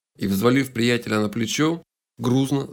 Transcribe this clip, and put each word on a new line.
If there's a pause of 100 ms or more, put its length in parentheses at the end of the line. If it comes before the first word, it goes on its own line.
(180)
и,
взвалив
приятеля
на
плечо, (360)
грузно